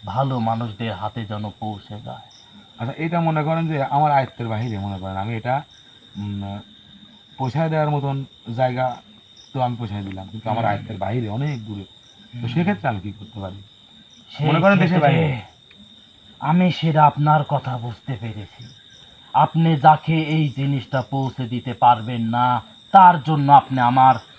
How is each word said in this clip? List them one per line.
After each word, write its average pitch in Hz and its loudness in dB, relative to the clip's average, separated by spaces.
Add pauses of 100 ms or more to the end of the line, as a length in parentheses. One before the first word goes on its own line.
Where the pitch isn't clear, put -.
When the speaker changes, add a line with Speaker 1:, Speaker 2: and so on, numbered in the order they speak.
Speaker 1:
ভালো 131 -4
মানুষদের 113 -4
হাতে 107 -8
যেন 104 -8
পৌঁছে 104 -14
যায়। 123 -16 (560)
Speaker 2:
আচ্ছা, 120 -6
এটা 165 -2
মনে 160 0
করেন 160 -2
যে 151 -2
আমার 143 2
আয়ত্তের 127 -2
বাহিরে, 110 -4
মনে 98 -6
করেন 95 -8
আমি 107 -6
এটা, 123 -4 (540)
উম, 202 -8 (760)
পৌঁছায় 147 -2
দেওয়ার 151 0
মতন 139 -2 (320)
জায়গা 127 -2 (560)
তো 135 -6
আমি 120 -2
পৌঁছায় 104 -6
দিলাম, 95 -10
কিন্তু 107 -8
আমার 113 -2
Speaker 1:
হুম। 104 0
Speaker 2:
আয়ত্তের 101 -8
বাহিরে, 107 -4
অনেক 123 -6
দূরে। 101 -10
তো - -20
Speaker 1:
হুম। 120 -6
Speaker 2:
সেক্ষেত্রে 165 -2
আমি 107 -4
কি 98 -10
করতে - -16
পারি? 98 -12 (680)
Speaker 1:
সেই 147 -4
Speaker 2:
মনে 160 4
করেন 196 6
দেশের 180 2
Speaker 1:
ক্ষেত্রে 151 4
Speaker 2:
বাইরে। 139 0 (1000)
Speaker 1:
আমি 175 2
সেটা 156 2
আপনার 147 4
কথা 127 -4
বুঝতে 117 -8
পেরেছি। 104 -12 (680)
আপনি 160 2
যাকে 156 4
এই 156 0
জিনিসটা 135 -2
পৌঁছে 131 -4
দিতে 120 -6
পারবেন 120 2
না, 120 -2 (200)
তার 175 8
জন্য 143 2
আপনি 131 6
আমার 131 6 (240)